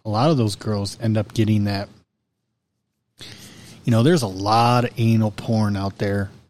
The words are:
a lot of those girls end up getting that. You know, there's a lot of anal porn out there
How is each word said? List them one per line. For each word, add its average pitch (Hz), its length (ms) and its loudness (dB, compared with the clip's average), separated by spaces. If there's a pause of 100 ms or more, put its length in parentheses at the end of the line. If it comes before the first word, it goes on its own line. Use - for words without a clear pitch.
a - 40 -8
lot 117 220 0
of 156 60 2
those 110 200 0
girls 104 440 -6
end 110 160 0
up 107 180 -4
getting 107 300 2
that. 101 240 -6 (2000)
You - 60 0
know, 113 140 4
there's 160 180 4
a 104 60 -4
lot 113 560 2
of - 120 -6
anal 113 360 2
porn 104 440 -2
out 98 220 -6
there 101 320 -4 (200)